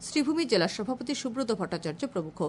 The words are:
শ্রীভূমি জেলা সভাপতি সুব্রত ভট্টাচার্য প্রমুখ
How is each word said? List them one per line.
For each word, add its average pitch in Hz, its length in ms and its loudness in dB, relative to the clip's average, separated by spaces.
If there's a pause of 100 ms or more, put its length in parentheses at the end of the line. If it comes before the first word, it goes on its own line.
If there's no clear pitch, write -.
শ্রীভূমি 311 440 2
জেলা - 220 6
সভাপতি 247 540 -2
সুব্রত 247 280 -2 (100)
ভট্টাচার্য 165 420 -4 (120)
প্রমুখ 156 240 -4 (120)